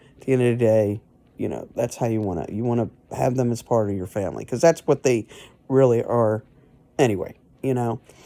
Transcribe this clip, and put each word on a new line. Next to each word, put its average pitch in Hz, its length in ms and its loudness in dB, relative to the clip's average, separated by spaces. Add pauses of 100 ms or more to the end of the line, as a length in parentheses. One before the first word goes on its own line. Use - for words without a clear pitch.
(180)
at - 80 -18
the 135 60 -2
end 127 120 2
of 120 140 2
the 123 60 -2
day, 107 380 2 (340)
you 113 140 -6
know, - 260 -10
that's 120 220 -4
how 127 80 -4
you 113 160 -2
wanna, 90 280 -6
you 107 140 -6
wanna 117 260 -2 (220)
have 127 240 -2
them 123 160 0
as 117 100 -6
part 110 280 0
of 98 80 -4
your 92 100 -8
family, 90 380 -6
'cause 120 160 -6
that's 165 240 4
what 143 180 0
they 120 220 2 (420)
really 131 360 4
are 110 400 0 (540)
anyway, 107 360 0 (280)
you 131 120 -2
know. 117 260 -4 (260)